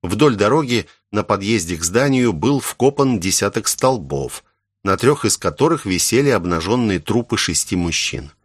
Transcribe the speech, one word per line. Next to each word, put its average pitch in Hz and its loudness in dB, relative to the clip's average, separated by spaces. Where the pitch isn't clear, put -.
Вдоль 107 2
дороги 117 0
на 104 -2
подъезде 98 0
к 78 -8
зданию 123 2
был 123 0
вкопан 135 0
десяток 98 -2
столбов, 71 -2
на 98 2
трех 123 2
из 101 2
которых 135 0
висели 113 2
обнаженные 92 0
трупы 117 -2
шести - -2
мужчин. 85 -4